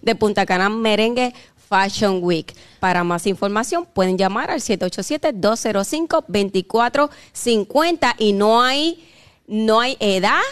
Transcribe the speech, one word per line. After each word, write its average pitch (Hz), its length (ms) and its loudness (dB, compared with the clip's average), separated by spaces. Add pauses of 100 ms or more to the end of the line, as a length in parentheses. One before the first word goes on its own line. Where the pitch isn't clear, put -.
de 226 140 0
Punta 208 280 0
Cana 190 240 0
Merengue 226 680 0 (340)
Fashion 196 520 0
Week. 175 320 -2 (280)
Para 180 240 2
más 175 240 -2
información 214 580 -2
pueden 185 320 0
llamar 196 320 0
al 320 100 -2
siete 185 260 -2
ocho 190 180 -6
siete, 302 280 -2
dos 208 280 0
cero 196 240 -2
cinco, 320 420 -2
veinticuatro 208 840 0 (220)
cincuenta 247 840 0
y 214 140 2
no 214 300 4
hay, 294 440 -2 (400)
no 220 340 2
hay 254 200 -2
edad 208 400 2 (120)